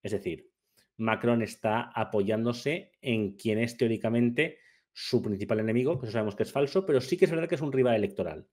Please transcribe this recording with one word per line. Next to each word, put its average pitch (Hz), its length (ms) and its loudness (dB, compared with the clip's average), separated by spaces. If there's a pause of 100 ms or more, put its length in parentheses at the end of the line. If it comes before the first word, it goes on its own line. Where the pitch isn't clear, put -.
Es - 100 -6
decir, 90 380 -6 (480)
Macron 113 460 2
está 110 400 -2
apoyándose 113 1160 -2
en 107 360 -2
quien 110 240 0
es 117 180 -2
teóricamente 120 800 2 (340)
su - 300 -2
principal 107 380 -2
enemigo, 123 400 0
que 123 80 -8
eso 107 60 -8
sabemos 107 220 -2
que - 80 -2
es - 80 -4
falso, 147 320 0
pero 143 160 4
sí - 160 -2
que 185 100 6
es 160 60 -2
verdad 165 160 -2
que 170 80 -2
es 135 60 -6
un 147 100 -2
rival 123 240 4
electoral. 90 580 -2